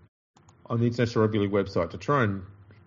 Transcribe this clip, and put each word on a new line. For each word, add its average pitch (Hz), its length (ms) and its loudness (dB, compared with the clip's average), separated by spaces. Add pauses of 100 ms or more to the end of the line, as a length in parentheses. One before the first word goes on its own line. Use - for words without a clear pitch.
(680)
on 117 120 -2
the 117 80 2
International 117 360 0
Rugby 107 160 2
League 101 120 0
website 95 400 0
to 98 60 -14
try 143 260 0
and 98 200 -2 (440)